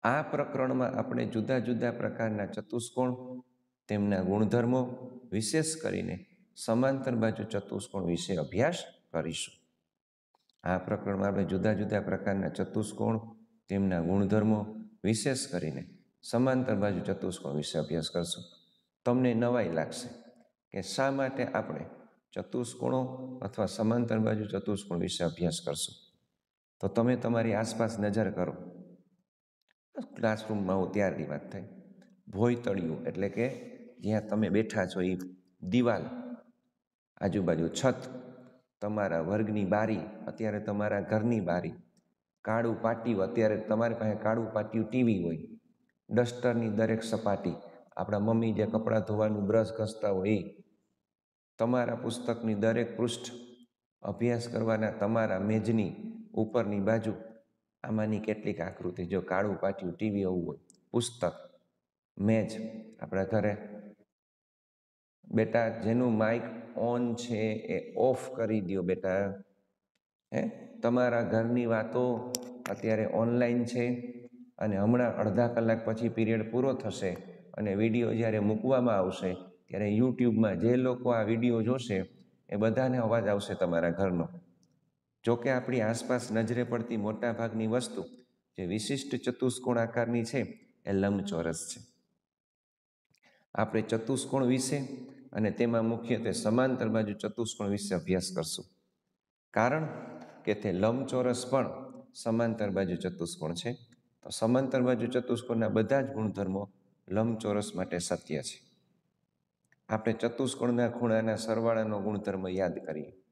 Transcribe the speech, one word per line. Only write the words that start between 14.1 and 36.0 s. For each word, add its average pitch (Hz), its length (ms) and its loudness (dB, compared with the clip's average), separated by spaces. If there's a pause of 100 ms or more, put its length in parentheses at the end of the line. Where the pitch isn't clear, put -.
વિશેષ 113 440 0
કરીને 82 500 -6 (260)
સમાંતર 127 520 2
બાજુ 98 240 0
ચતુષ્કોણ 90 540 -4
વિશે 73 240 -2
અભ્યાસ 78 320 -2
કરશું. 87 340 -4 (600)
તમને 127 280 4
નવાઈ 117 380 2
લાગશે. - 500 -4 (500)
કે 98 100 -6
શા 135 300 0
માટે 131 340 -2
આપણે - 400 -4 (480)
ચતુષ્કોણો 123 680 -2 (380)
અથવા 101 240 -2
સમાંતર 113 540 2
બાજુ 107 260 2
ચતુષ્કોણ 98 540 -2
વિશે 90 240 -2
અભ્યાસ 85 420 0
કરશું. - 300 -4 (840)
તો 104 80 -2
તમે 117 280 4
તમારી 113 380 0
આસપાસ 110 460 0
નજર 104 320 2
કરો. 87 220 -2 (1600)
ક્લાસરૂમમાં 107 600 0
આવો 95 100 2
ત્યારની 95 380 0
વાત 73 280 -8
થાય. 98 160 -10 (600)
ભોયતળિયું 98 760 0
એટલે 98 260 -2
કે 113 180 -2 (520)
જ્યાં 107 280 0
તમે 104 220 2
બેઠા 107 360 2
છો 92 160 -4
એ 92 160 2 (440)
દિવાલ, 110 440 2 (1160)